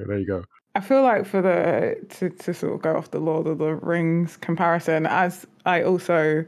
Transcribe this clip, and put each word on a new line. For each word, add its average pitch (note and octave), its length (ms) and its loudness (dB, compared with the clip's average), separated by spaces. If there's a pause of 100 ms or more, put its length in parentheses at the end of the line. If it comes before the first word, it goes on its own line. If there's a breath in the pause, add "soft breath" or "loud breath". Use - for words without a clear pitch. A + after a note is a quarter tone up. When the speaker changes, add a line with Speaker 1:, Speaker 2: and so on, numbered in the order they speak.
Speaker 1:
There G2+ 140 -2
you F#2+ 80 -2
go. F#2 180 -4 (320 soft breath)
Speaker 2:
I G3+ 40 -2
feel C4+ 220 2
like G#3+ 240 4
for G3 140 -2
the, E3+ 560 2 (200)
to, F#3 140 -4
to - 240 -8
sort - 200 -4
of - 80 -8
go D#3+ 140 0
off D#3+ 160 -8
the - 80 -4
Lord D#3+ 260 -2
of D#3 120 -4
the D#3 160 -2
Rings E3+ 640 0
comparison, E3 680 0
as F3+ 400 0 (200)
I F3+ 160 2
also E3 640 2